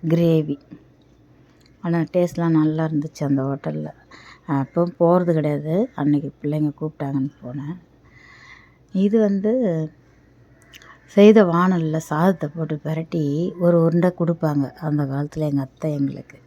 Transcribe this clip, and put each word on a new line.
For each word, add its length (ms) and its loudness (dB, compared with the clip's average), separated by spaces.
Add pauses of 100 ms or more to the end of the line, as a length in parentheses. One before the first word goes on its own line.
கிரேவி. 500 2 (1200)
ஆனா 180 -2
டேஸ்ட்லாம் 500 -2
நல்லா 360 2
இருந்துச்சு 400 -4
அந்த 180 0
ஹோட்டல்ல. 440 -6 (600)
நான் 200 -2
எப்பவும் 340 -2
போறது 320 4
கிடையாது. 600 -2
அன்னைக்கு 380 -2 (100)
பிள்ளைங்க 380 -2
கூப்பிட்டாங்கன்னு 500 -6 (140)
போனேன். 340 -10 (1120)
இது 280 2
வந்து 640 0 (1200)
செய்த 380 8
வாணல்ல 520 2
சாதத்தை 600 0
போட்டு 280 -6
பிரட்டி 720 -4
ஒரு 240 4
உருண்டை 360 2
கொடுப்பாங்க. 540 -2
அந்த 300 -4
காலத்துல 360 -6
எங்க 220 -2
அத்தை 320 -6
எங்களுக்கு. 540 -6